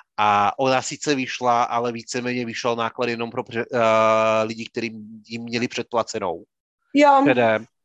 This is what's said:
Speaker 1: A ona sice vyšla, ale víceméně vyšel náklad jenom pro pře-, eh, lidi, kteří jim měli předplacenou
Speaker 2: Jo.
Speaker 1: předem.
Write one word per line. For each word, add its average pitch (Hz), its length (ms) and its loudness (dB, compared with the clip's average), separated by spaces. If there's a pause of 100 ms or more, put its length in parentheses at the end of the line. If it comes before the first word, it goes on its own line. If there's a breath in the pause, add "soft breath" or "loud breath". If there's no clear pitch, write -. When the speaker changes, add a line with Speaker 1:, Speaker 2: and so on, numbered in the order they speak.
(200 loud breath)
Speaker 1:
A 104 400 2
ona 131 220 2
sice 147 340 -4
vyšla, 123 480 0
ale 120 280 -2
víceméně 123 540 -6
vyšel 117 300 -4
náklad 117 340 -2
jenom 117 220 -6
pro 120 120 -6
pře-, 117 300 -6
eh, 110 680 4
lidi, 113 220 -8
kteří 113 260 -6 (360)
jim 117 160 -10
měli 117 240 -4
předplacenou 110 760 -6 (500)
Speaker 2:
Jo. 285 300 6
Speaker 1:
předem. 117 420 2 (200)